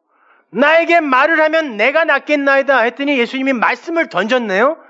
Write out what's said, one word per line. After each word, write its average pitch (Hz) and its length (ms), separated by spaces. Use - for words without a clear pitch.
나에게 320 500
말을 302 400
하면 311 360
내가 285 280
낫겠나이다." 277 720
했더니 262 400
예수님이 262 340
말씀을 254 560
던졌네요. 220 680